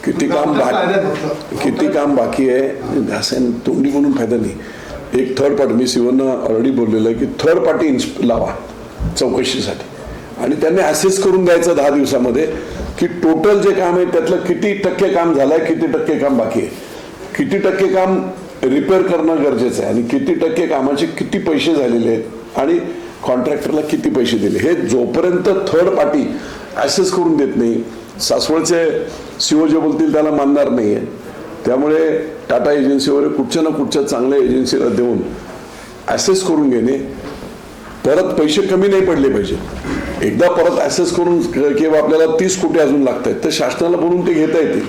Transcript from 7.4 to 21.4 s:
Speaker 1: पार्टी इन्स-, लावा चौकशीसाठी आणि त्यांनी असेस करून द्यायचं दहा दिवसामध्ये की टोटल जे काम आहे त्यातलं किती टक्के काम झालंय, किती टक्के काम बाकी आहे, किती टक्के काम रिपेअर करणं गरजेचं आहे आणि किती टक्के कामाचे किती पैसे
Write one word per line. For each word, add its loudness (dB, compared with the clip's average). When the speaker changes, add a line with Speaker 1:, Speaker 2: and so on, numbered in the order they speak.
Speaker 1:
पार्टी 0
इन्स-, -2
लावा 0
चौकशीसाठी -2
आणि 0
त्यांनी 0
असेस 0
करून 2
द्यायचं 4
दहा 2
दिवसामध्ये 2
की 2
टोटल 2
जे 4
काम 0
आहे 2
त्यातलं 0
किती 0
टक्के 0
काम 0
झालंय, 2
किती 0
टक्के 0
काम 2
बाकी 0
आहे, -4
किती 0
टक्के 2
काम 2
रिपेअर 2
करणं 2
गरजेचं 0
आहे -2
आणि 2
किती 0
टक्के 0
कामाचे 0
किती -4
पैसे 0